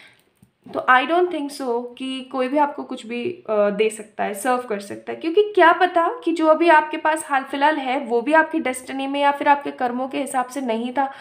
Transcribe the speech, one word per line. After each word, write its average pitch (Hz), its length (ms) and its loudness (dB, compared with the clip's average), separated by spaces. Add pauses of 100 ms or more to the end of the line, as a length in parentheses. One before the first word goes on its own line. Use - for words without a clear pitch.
(760)
तो - 160 -4
I 254 160 6
don't 349 200 2
think 285 340 -6
so 247 240 -4 (140)
कि 262 340 -8
कोई 254 160 -2
भी 277 100 0
आपको 285 240 0
कुछ 247 240 -12
भी, 240 240 -6
अ, - 200 -12
दे 208 400 2
सकता - 340 -8
है, 202 100 -4
serve 247 240 -2
कर 220 220 -6
सकता 220 320 -12
है, - 60 -10
क्योंकि 330 240 2
क्या 359 300 6
पता 349 520 0
कि 330 80 0
जो 320 140 0
अभी 311 220 6
आपके 311 280 4
पास 311 300 -2
हाल 269 160 -2
फिलहाल 285 340 0
है, 262 220 -2
वो 233 220 -2
भी 254 120 -2
आपकी 320 260 4
destiny 262 480 -6
में 277 140 -4
या 285 100 4
फिर 285 180 0
आपके 285 220 2
कर्मों 254 380 -4
के 285 120 -4
हिसाब 254 260 -4
से 277 140 -10
नहीं 240 320 -4
था, 269 280 -2